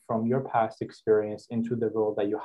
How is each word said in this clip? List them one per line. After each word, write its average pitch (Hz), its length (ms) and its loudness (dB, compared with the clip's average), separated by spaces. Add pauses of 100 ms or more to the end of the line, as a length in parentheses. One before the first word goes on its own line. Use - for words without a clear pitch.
from 113 200 -2
your 127 140 2
past 117 420 -2
experience 107 680 0
into 113 260 -2
the 113 140 0
role 107 260 0
that 104 120 0
you 107 160 -2